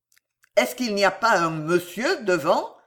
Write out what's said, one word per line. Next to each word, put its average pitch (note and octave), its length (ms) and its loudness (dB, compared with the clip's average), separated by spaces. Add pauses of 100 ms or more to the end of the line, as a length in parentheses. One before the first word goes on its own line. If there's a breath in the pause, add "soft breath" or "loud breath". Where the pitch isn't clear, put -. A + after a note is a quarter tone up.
(560)
Est-ce B3 200 2
qu'il A3 200 -4
n'y G3+ 80 2
a F#3 80 4
pas A3 280 2
un E3 120 0
monsieur F3 720 -2
devant ? » F3+ 520 0 (120)